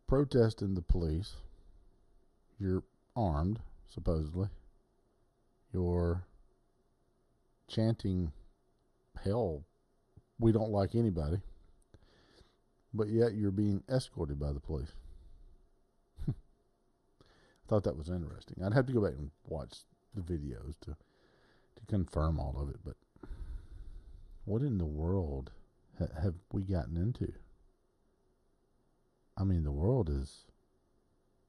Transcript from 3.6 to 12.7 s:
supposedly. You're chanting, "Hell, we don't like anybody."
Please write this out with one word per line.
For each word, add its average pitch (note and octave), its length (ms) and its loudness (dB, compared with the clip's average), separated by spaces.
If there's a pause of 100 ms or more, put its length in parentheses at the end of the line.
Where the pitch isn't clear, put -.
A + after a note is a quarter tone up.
supposedly. E2+ 640 0 (1200)
You're F2 540 2 (1400)
chanting, G2 640 0 (880)
"Hell, G2 420 -2 (760)
we A2+ 120 8
don't A2 200 4
like G2 240 2
anybody." F#2 460 2 (1500)